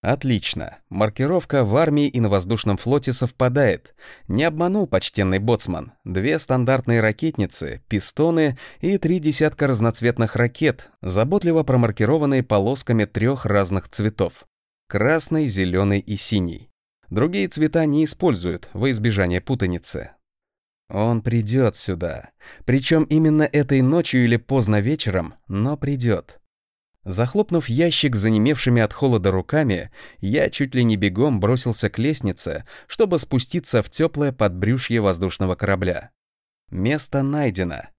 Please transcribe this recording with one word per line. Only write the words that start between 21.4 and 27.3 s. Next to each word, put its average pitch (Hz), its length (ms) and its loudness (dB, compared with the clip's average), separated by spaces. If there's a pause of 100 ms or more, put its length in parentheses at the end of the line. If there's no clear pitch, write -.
сюда. 85 540 -6 (340)
Причём 139 400 2
именно 151 380 4
этой 143 400 2
ночью 131 420 2
или 117 120 4
поздно 107 440 2
вечером, 101 540 -2 (120)
но 117 300 -2
придёт. 131 640 -2 (640)
Захлопнув 127 640 0